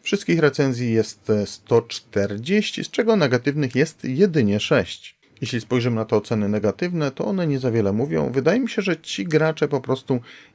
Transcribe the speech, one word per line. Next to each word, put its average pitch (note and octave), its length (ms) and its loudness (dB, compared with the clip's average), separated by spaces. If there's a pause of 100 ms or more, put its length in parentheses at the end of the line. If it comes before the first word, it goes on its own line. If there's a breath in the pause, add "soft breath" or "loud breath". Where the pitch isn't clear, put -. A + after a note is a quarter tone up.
Wszystkich F3 380 0
recenzji C3+ 540 2
jest, - 360 -2
e, G#2 180 0
sto - 340 0
czterdzieści, A2+ 1000 -2
z - 60 -8
czego A3 260 2
negatywnych C#3 600 0
jest - 280 0
jedynie C3 560 2
sześć. - 600 -2 (220)
Jeśli A#2 200 -4
spojrzymy A#2+ 340 0
na A2 100 -2
te A2 100 0
oceny G#2 340 0
negatywne, C3+ 640 -2
to - 140 -6
one F#3+ 220 -2
nie C#3 120 0
za B2+ 120 -2
wiele G#2+ 220 2
mówią. C#3+ 380 -2
Wydaje D3 280 2
mi C4 100 -2
się, - 120 -4
że F#3 160 -2
ci - 280 -8
gracze D#3 420 2
po C#3 140 -2
prostu B2+ 380 -2 (360 loud breath)